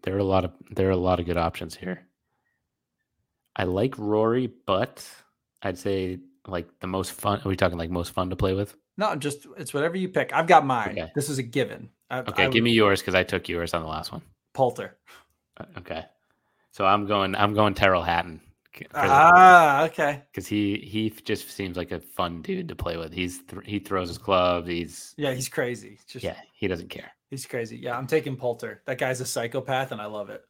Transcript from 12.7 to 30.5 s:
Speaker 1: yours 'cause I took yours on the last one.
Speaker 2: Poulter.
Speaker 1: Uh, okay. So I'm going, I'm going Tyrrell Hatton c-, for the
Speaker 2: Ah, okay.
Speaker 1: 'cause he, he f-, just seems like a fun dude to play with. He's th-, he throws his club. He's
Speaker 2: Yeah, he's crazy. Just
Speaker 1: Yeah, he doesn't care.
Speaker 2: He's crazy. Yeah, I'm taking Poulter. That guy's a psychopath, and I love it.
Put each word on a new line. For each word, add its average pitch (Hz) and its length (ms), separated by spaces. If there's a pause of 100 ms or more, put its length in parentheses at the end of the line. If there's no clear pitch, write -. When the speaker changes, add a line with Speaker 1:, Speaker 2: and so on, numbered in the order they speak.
Speaker 1:
yours 104 300
'cause 92 140
I 92 80
took 87 260
yours 85 240
on 85 80
the 80 60
last 78 240
one. 85 100 (320)
Speaker 2:
Poulter. 117 440 (600)
Speaker 1:
Uh, - 80 (140)
okay. 82 260 (680)
So 98 140
I'm 101 220
going, 98 280
I'm 104 200
going 107 180
Tyrrell 92 300
Hatton 85 380 (360)
c-, - 140
for - 20
the 147 60 (120)
Speaker 2:
Ah, 165 760
okay. 143 360 (120)
Speaker 1:
'cause 95 140
he, 104 300
he 110 300
f-, - 160
just - 260
seems 92 280
like 87 140
a 87 80
fun 85 440
dude 95 260
to - 60
play 85 200
with. 82 160
He's 90 320
th-, - 220
he 104 140
throws 92 280
his 87 120
club. 90 480
He's 85 500
Speaker 2:
Yeah, 143 160
he's 127 160
crazy. 107 480 (100)
Just - 160
Speaker 1:
Yeah, 92 140 (160)
he - 140
doesn't 90 220
care. - 220 (200)
Speaker 2:
He's 135 160
crazy. 117 300
Yeah, 120 200
I'm 131 100
taking 151 300
Poulter. 117 480
That 131 140
guy's 127 200
a 127 60
psychopath, 131 680
and 113 80
I 104 60
love 104 240
it. 107 200